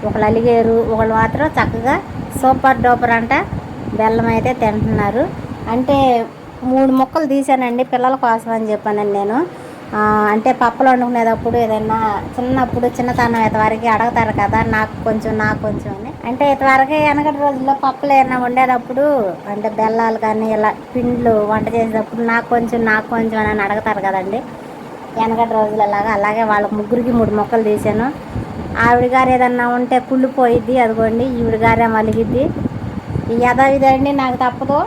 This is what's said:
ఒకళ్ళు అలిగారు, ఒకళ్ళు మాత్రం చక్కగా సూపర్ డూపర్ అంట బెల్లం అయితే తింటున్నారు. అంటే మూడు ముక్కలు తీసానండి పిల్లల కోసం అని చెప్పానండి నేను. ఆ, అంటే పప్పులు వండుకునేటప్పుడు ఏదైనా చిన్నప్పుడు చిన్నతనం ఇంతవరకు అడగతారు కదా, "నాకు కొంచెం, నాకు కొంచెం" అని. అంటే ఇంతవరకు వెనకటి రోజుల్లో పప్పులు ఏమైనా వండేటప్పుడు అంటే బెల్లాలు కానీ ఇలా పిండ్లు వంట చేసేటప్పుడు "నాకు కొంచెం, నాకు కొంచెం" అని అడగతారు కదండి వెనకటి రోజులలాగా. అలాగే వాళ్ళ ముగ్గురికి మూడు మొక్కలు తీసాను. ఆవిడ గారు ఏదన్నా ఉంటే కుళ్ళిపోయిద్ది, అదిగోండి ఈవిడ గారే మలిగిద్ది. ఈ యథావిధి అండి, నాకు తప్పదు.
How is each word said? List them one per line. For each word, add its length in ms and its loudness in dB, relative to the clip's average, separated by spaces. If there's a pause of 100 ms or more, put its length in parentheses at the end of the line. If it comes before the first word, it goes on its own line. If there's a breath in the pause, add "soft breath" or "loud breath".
ఒకళ్ళు 200 0
అలిగారు, 680 2
ఒకళ్ళు 220 0
మాత్రం 320 2
చక్కగా 540 0 (400)
సూపర్ 360 4
డూపర్ 340 2
అంట 220 0 (600)
బెల్లం 340 0
అయితే 260 0
తింటున్నారు. 760 0 (420)
అంటే 560 2 (380)
మూడు 280 2
ముక్కలు 340 2
తీసానండి 580 0
పిల్లల 320 0
కోసం 360 0
అని 200 -2
చెప్పానండి 420 -2
నేను. 320 0 (480 loud breath)
ఆ, 380 2
అంటే 200 2
పప్పులు 380 2
వండుకునేటప్పుడు 680 2
ఏదైనా 680 0 (160)
చిన్నప్పుడు 480 0
చిన్నతనం 560 0
ఇంతవరకు 440 0
అడగతారు 440 2
కదా, 320 2
"నాకు 400 -2
కొంచెం, 340 -2
నాకు 240 -2
కొంచెం" 340 -6
అని. 340 -12
అంటే 220 2
ఇంతవరకు 400 2
వెనకటి 460 0
రోజుల్లో 360 0
పప్పులు 400 0
ఏమైనా 260 4
వండేటప్పుడు 920 0 (160)
అంటే 200 -4
బెల్లాలు 480 0
కానీ 360 0
ఇలా 200 2 (220)
పిండ్లు 340 0
వంట 460 0
చేసేటప్పుడు 460 -2
"నాకు 280 0
కొంచెం, 360 0
నాకు 240 0
కొంచెం" 380 0
అని 140 0
అడగతారు 380 -2
కదండి 420 -2 (720)
వెనకటి 380 0
రోజులలాగా. 580 0
అలాగే 320 0
వాళ్ళ 300 2
ముగ్గురికి 380 -2
మూడు 200 2
మొక్కలు 320 0
తీసాను. 480 0 (680)
ఆవిడ 280 4
గారు 240 2
ఏదన్నా 380 2
ఉంటే 320 0
కుళ్ళిపోయిద్ది, 800 2
అదిగోండి 460 2
ఈవిడ 300 -2
గారే 320 2
మలిగిద్ది. 560 0 (880)
ఈ 100 0
యథావిధి 420 4
అండి, 260 4
నాకు 240 0
తప్పదు. 520 0